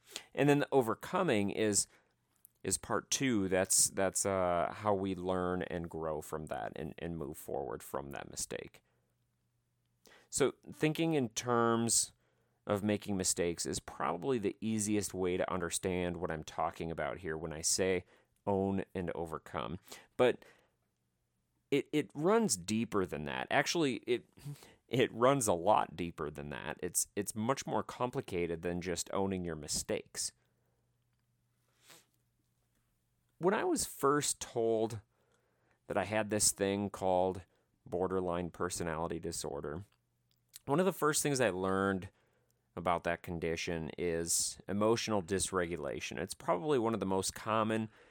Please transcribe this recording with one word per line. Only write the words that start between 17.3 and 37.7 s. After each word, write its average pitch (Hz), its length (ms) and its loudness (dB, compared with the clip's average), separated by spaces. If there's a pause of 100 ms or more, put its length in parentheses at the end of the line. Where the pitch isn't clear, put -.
when 80 160 -6
I 78 80 -8
say 92 420 2 (440)
own 98 360 2 (120)
and 87 180 -4
overcome. 78 640 -6 (400)
But 123 220 4 (1300)
it, 143 220 0
it 151 200 0
runs 185 440 2
deeper 107 480 0
than 76 200 -4
that. 65 240 -4
Actually, 143 560 0
it, 117 180 0 (680)
it 123 240 4
runs 123 340 4
a 98 60 6
lot 87 420 4
deeper 85 340 -4
than 73 200 -8
that. 69 320 -6
It's, - 340 -2
it's 101 200 -4
much 113 300 -2
more 113 160 -2
complicated 87 800 -2
than 87 200 -2
just 87 320 -4
owning 95 320 0
your 82 100 -4
mistakes. - 760 -6 (3000)
When 180 140 4
I 254 100 0
was 349 220 0
first - 540 2
told 113 600 0 (880)
that - 100 -2
I 95 80 4
had 107 240 0
this 104 220 4
thing 98 380 2
called 92 520 2 (440)